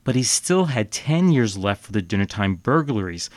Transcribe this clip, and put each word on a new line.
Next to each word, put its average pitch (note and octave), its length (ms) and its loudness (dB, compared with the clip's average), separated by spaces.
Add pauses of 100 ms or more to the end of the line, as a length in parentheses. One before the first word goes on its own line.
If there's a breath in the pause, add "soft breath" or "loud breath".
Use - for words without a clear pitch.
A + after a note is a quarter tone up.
But C3 120 0
he B2+ 80 2
still F3+ 420 0
had B2 260 -2
ten E3+ 380 2
years A2+ 300 2
left G2+ 240 -2
for - 80 -18
the G#2+ 100 0
dinnertime G2 540 0
burglaries, G#2+ 800 -2